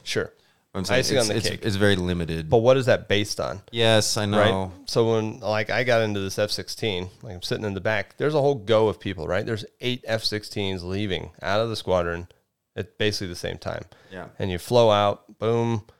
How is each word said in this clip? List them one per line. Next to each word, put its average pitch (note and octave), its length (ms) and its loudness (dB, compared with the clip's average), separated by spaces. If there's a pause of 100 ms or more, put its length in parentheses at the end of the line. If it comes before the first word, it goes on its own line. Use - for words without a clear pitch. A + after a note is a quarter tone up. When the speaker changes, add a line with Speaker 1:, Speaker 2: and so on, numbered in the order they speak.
Speaker 1:
Sure. - 280 -4 (420)
Speaker 2:
I'm F#2+ 120 -4
saying B2 140 2
Speaker 1:
Icing C3+ 180 0
Speaker 2:
it's, A2+ 100 2
Speaker 1:
on G#2 60 0
the - 40 0
Speaker 2:
it's, - 120 -2
Speaker 1:
cake. F2+ 140 -8
Speaker 2:
it's G2+ 120 0
very G2+ 200 4
limited. E2+ 520 -2
Speaker 1:
But B2 100 6
what B2+ 200 6
is B2 80 -2
that G#2 200 2
based G#2 340 0
on? D2+ 200 -6 (120)
Speaker 2:
Yes, A2+ 440 4
I G#2 80 0
know. G#2 140 2
Speaker 1:
Right? F#2+ 320 2 (180)
So A2+ 240 2
when, A2 280 -2
like, G#2+ 280 -2
I A#2 160 0
got A#2+ 160 4
into G#2 200 0
this F#2+ 180 -6
F G#2 120 0
sixteen, F#2+ 600 -4 (120)
like, G#2+ 120 -14
I'm F2+ 80 -14
sitting G2+ 240 -4
in G2+ 80 -4
the F#2+ 80 -6
back, G#2+ 340 -4
there's C#3+ 180 -2
a D3+ 60 2
whole C#3+ 140 2
go A2 340 4
of F#2+ 100 -2
people, D#2+ 300 -8
right? F#2+ 160 -2
There's G#2+ 220 -6 (160)
eight B2 240 -4
F A2 180 -4
sixteens G2 580 -4
leaving F2+ 480 -4 (120)
out G2+ 180 0
of A#2 80 -2
the A2 80 -6
squadron F2 500 -2 (480)
at - 220 -10
basically G#2 300 -2
the F2+ 100 -8
same F2+ 220 -8
time. E2 240 -8 (280)
Speaker 2:
Yeah. F2+ 180 -12 (100)
Speaker 1:
And G2+ 120 -4
you F2+ 60 -2
flow A#2 340 4
out, G#2 480 2
boom, A#2 460 0 (160)